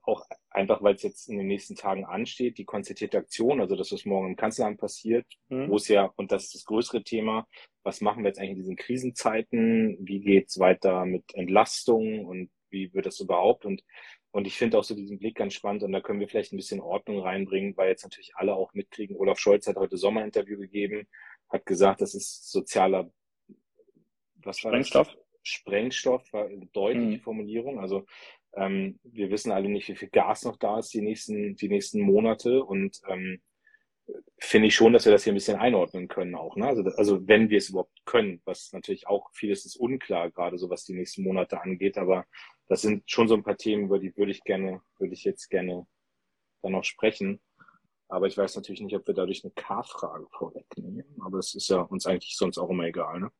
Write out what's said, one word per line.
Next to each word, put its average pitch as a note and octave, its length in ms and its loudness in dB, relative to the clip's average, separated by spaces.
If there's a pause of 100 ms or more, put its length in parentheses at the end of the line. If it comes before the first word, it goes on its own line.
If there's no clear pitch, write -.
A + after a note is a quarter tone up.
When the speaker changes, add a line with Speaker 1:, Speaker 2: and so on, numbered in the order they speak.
Speaker 1:
auch - 200 -2 (280)
einfach, G2+ 320 2
weil G2+ 100 6
es - 80 -4
jetzt - 260 -8
in G#2 120 -6
den F#2+ 80 -4
nächsten G2 280 -6
Tagen F#2+ 300 -4
ansteht, A#2 540 -6
die G2 60 -12
konzertierte G2+ 520 -6
Aktion, B2 420 0
also F#2+ 160 0
das, F#2+ 160 -6
was G2 140 -8
morgen G2 220 0
im F#2 80 -6
Kanzleramt G#2+ 440 -2
passiert, - 460 -2 (240)
Speaker 2:
Mhm. B2+ 200 -6
Speaker 1:
wo G#2 80 2
es G#2 100 0
ja, G2 180 6 (100)
und G2 160 -6
das G2 140 0
ist - 100 -16
das - 100 -18
größere A2 380 -2
Thema, A2 440 -4 (340)
was - 200 -6
machen G#2 220 0
wir G2+ 40 0
jetzt G2 100 0
eigentlich G2 140 -8
in F#2+ 60 -8
diesen F#2 180 -8
Krisenzeiten? A2+ 1200 0
Wie G2 200 -6
geht's G2 400 6
weiter F#2 460 4
mit F#2 280 -4
Entlastung A2 920 2
und F#2 260 -10 (180)
wie F#2+ 240 -8
wird F#2+ 140 -2
das - 120 -8
überhaupt? F#2 460 2
Und, G2 180 -6 (460)
und G2+ 160 -4
ich F#2+ 120 -8
finde A2+ 200 2
auch G2+ 60 6
so - 100 -8
diesen G2+ 240 -10
Blick G#2+ 180 -6
ganz G2+ 200 -4
spannend G#2 260 -4
und F#2+ 120 -4
da F#2+ 80 -2
können G2+ 180 -6
wir G2+ 80 -4
vielleicht G#2 260 -4
ein G2 40 -8
bisschen G2 240 -8
Ordnung G2 400 -6
reinbringen, F#2+ 540 -4
weil F#2+ 140 2
jetzt F#2 140 0
natürlich - 320 -20
alle F#2 180 0
auch F#2 200 -4
mitkriegen, G2+ 420 -10
Olaf F#2+ 240 2
Scholz G2+ 260 6
hat G2 120 -2
heute F#2+ 200 -2
Sommerinterview G#2 600 0
gegeben, G2+ 480 -6 (400)
hat - 180 -4
gesagt, F#2+ 360 4
das G2 140 -2
ist - 360 -12
sozialer, F#2+ 600 2 (1300)
was - 260 -10
war A2 80 -2
das? B2 160 2
Speaker 2:
Sprengstoff. - 280 4 (280)
Speaker 1:
Sprengstoff B2 880 -2
war G#2 140 -4
eine F#2+ 260 -14
deutliche G#2+ 440 0
Speaker 2:
Mhm. - 40 -16
Speaker 1:
Formulierung. A2+ 580 -6
Also, G2 260 -4 (500)
ähm, G2 480 -2
wir A2+ 260 -6
wissen G#2+ 220 -2
alle G2 180 0
nicht, G2+ 180 -4
wie G2 80 -10
viel G2 140 -12
Gas G2+ 340 2
noch - 140 -6
da G#2 220 -2
ist - 140 -8
die A2 80 -2
nächsten, G#2 540 -4
die G2+ 140 -6
nächsten G2+ 320 0
Monate. A2 640 4
Und, G2 440 -4
ähm, F#2 340 -8 (960)
finde A2 280 6
ich G#2 80 6
schon, A2+ 160 10
dass A#2 140 8
wir A2 60 10
das G2+ 120 10
hier G#2+ 100 2
ein - 20 0
bisschen G2 220 0
einordnen F#2+ 500 2
können F2+ 280 -6
auch, E2 200 -10
ne? G#2+ 120 0
Also, A#2 160 0 (140)
also G2 300 4
wenn A2 220 8
wir G#2 100 6
es - 100 -2
überhaupt - 360 -6
können, G2+ 400 0
was - 280 -10
natürlich F#2+ 340 -8
auch G2+ 260 -2
vieles G2+ 320 -4
ist - 120 -16
unklar, G2+ 540 -2
gerade F2 260 -4
so F2 120 -8
was F2+ 140 -6
die F#2 100 -12
nächsten F#2 300 -8
Monate F#2 380 -2
angeht. F#2+ 360 -2
Aber F#2 280 2 (420)
das F#2 140 0
sind G#2+ 280 -2
schon A2+ 180 4
so A2+ 80 6
ein G#2 80 0
paar G2+ 140 -2
Themen, G#2 280 0
über F#2+ 140 2
die F#2 180 -6
würde G2+ 140 2
ich - 120 -12
gerne, F#2+ 380 -2 (160)
würde F2+ 160 -4
ich - 100 -14
jetzt - 260 -4
gerne F2+ 360 -4 (800)
dann G2+ 80 -4
noch F#2+ 120 -2
sprechen. G#2 560 -2 (680)
Aber F#2 200 -2
ich F#2 100 -4
weiß G2 180 -2
natürlich G2+ 260 -12
nicht, G2+ 140 -6
ob F#2+ 120 -6
wir G2 80 -2
dadurch F#2 280 -4
eine G2 100 -14
K-Frage - 760 -10 (100)
vorwegnehmen. - 640 -12 (220)
Aber F#2+ 140 -6
es - 160 -8
ist - 140 -8
ja F#2 120 4
uns F#2 240 -6
eigentlich F#2 320 -4
sonst F2 220 -2
auch E2+ 100 -4
immer F2+ 140 -2
egal, E2+ 360 -4
ne? G2+ 200 -8